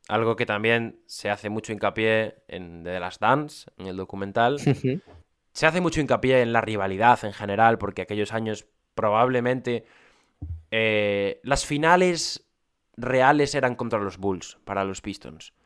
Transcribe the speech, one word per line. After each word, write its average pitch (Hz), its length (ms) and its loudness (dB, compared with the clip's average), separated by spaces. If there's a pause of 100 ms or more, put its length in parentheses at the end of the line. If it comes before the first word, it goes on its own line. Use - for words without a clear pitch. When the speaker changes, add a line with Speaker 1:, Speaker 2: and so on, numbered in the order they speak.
Speaker 1:
algo 113 280 0
que 120 100 -2
también 113 600 0
se - 240 -8
hace 104 200 -4
mucho 110 240 -6
hincapié 110 640 0 (120)
en 85 360 -14
The 90 160 -6
Last 87 200 -10
Dance, 143 580 0
en 95 100 -12
el 92 100 -8
documental. 98 580 -2
Speaker 2:
Ujú. 135 460 0 (500)
Speaker 1:
Se - 140 -2
hace 165 160 2
mucho 160 180 -2
hincapié 131 420 2
en 117 120 0
la 113 80 2
rivalidad 107 640 2
en 101 80 -6
general, 107 460 2
porque 98 240 -6
aquellos 104 280 -4
años 110 360 -6 (260)
probablemente, 120 920 0 (840)
eh, 104 720 0
las 135 220 0
finales 165 800 2 (480)
reales 131 600 4
eran 127 200 0
contra 113 240 -2
los 95 180 -6
Bulls 95 480 -6
para 98 180 -2
los 95 180 -6
Pistons, - 520 -14 (120)